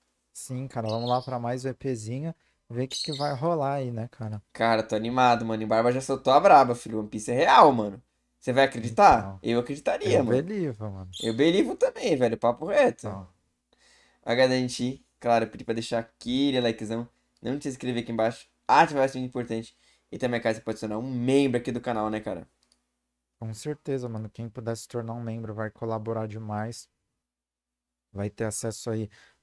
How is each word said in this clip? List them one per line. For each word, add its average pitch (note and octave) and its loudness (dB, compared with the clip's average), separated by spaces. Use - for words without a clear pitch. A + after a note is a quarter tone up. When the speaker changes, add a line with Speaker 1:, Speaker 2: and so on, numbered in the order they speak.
Speaker 1:
Sim, C3 -10
cara, A2+ -6
vamos A#2 -2
lá B2 2
pra C3 -6
mais B2 -6
um C3 -4
E B2+ -6
Pzinho, C3 -8
ver A#2+ -4
o - -8
que - -8
que D#3 -6
vai C#3+ -2
rolar C#3+ -2
aí, C3 -4
né, A2+ -6
cara? G#2+ -10
Speaker 2:
Cara, A2+ 2
tô A2 -4
animado, A#2 2
mano. A2 -4
E - -4
Barba A2+ 4
já C3 -2
soltou C3 2
a D3 8
braba, C#3 8
filho. A2 -6
One G#2+ -6
Piece A2 -8
é - 0
real, F#3 8
mano. G#2 -4
Você B2+ -4
vai C3+ 6
acreditar? B2 6
Speaker 1:
Então, G2 -8
Speaker 2:
Eu A#2 0
acreditaria, C#3 0
Speaker 1:
eu C3+ 2
Speaker 2:
mano. B2 2
Speaker 1:
believe, E3+ -6
mano. F#2+ -10
Speaker 2:
Eu A2+ -4
believe E3+ 2
também, A#3+ 0
velho. B2 0
Papo A#2+ -2
reto. G#3 2
Speaker 1:
Então. F#2+ -12
Speaker 2:
Agora B2+ 4
a C3 2
gente, B2+ -4
claro, A#2 2
pedir - -16
pra A#2 -4
deixar A2+ -4
aquele B2+ -2
likezão. A#2 -2
Não B2 -4
te C#3+ -10
inscrever B2 -6
aqui A#2+ -10
embaixo. A2+ -2
Ativar C#3+ 4
o C3 -2
sininho B2+ -8
importante. A#2 -8
E C3 -12
também, A#2+ -2
cara, A2+ 0
você G#2+ -12
pode A2 -8
se - -12
tornar G#2+ -6
um C3 -8
membro B2+ 2
aqui B2 -4
do A#2 -6
canal, A2 -2
né, G#2+ -4
cara? G2 -8
Speaker 1:
Com A2+ -10
certeza, C3+ -6
mano. A2 -8
Quem A2+ -12
puder A2+ -8
se - -14
tornar A2+ -8
um A#2+ -10
membro A2+ -8
vai G#2+ -6
colaborar A2+ -6
demais. A2 -8
Vai G2+ -6
ter A2 -6
acesso A2 -8
aí A2 -4